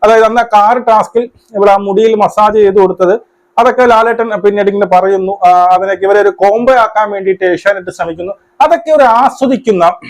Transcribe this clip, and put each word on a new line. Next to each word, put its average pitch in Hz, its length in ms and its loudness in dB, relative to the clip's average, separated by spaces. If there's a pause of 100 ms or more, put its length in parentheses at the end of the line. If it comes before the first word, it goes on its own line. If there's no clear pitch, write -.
അതായത് 220 200 4
അന്ന് 226 180 0
ആ - 20 0
കാർ 220 360 2
ടാസ്കിൽ 226 500 -2 (260)
ഇവിടെ 202 160 2
ആ 196 60 4
മുടിയിൽ 202 380 0
മസാജ് 208 420 0
ചെയ്ത് 202 220 2
കൊടുത്തത്, 185 400 0 (380)
അതൊക്കെ 254 280 2
ലാലേട്ടൻ 233 440 0
പിന്നീട് 202 400 -2
ഇങ്ങനെ 190 300 0
പറയുന്നു. 190 480 -2
ആ, 180 240 4
അതിനൊക്കെ 185 340 -2
ഇവരെ 202 160 0
ഒരു 202 80 2
കോംബോ 214 440 0
ആക്കാൻ 214 380 0
വേണ്ടിയിട്ട് 190 320 -4
ഏഷ്യാനെറ്റ് 180 480 -4
ശ്രമിക്കുന്നു. 175 420 -10 (280)
അതൊക്കെ 339 300 0
ഒരു 302 120 2
ആസ്വദിക്കുന്ന, 233 800 0 (260)